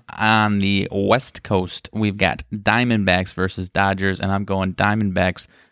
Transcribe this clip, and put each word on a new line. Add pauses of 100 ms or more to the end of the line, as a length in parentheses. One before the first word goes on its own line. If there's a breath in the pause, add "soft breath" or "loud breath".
(180)
on
the
West
Coast,
we've
got (100)
Diamondbacks
versus
Dodgers,
and
I'm
going
Diamondbacks (240 soft breath)